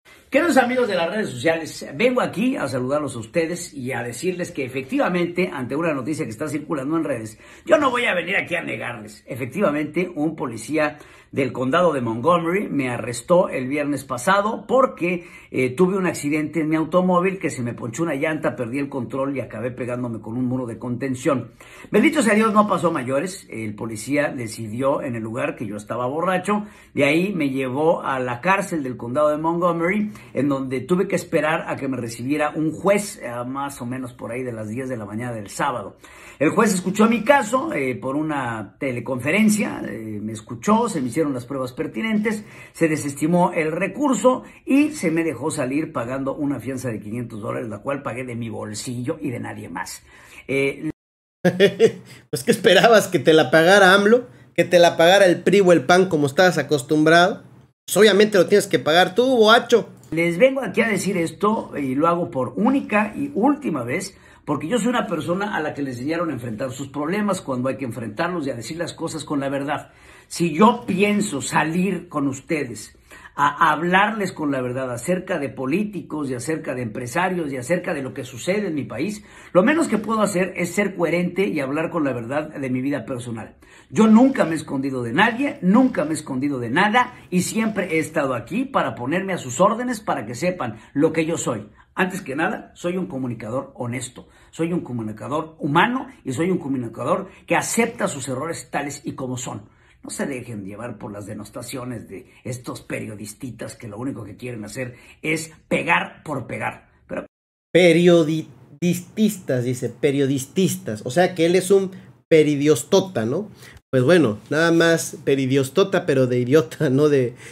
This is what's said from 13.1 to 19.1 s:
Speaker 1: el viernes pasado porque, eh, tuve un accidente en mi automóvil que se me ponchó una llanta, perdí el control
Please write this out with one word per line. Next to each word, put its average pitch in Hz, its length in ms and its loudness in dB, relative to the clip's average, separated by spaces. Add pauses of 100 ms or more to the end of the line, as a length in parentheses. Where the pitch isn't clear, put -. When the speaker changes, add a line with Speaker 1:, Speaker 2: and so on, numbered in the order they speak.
Speaker 1:
el 135 180 -4
viernes 143 380 -2
pasado 202 640 0
porque, 185 600 0 (240)
eh, 127 200 0
tuve 180 260 2
un 190 100 0
accidente 151 540 -2
en 151 80 -2
mi 156 80 2
automóvil 180 600 2
que 156 120 -4
se - 120 -8
me 123 120 -4
ponchó 131 300 -6
una 165 100 -2
llanta, 151 420 -2
perdí 123 220 -6
el 143 100 -4
control 139 480 -4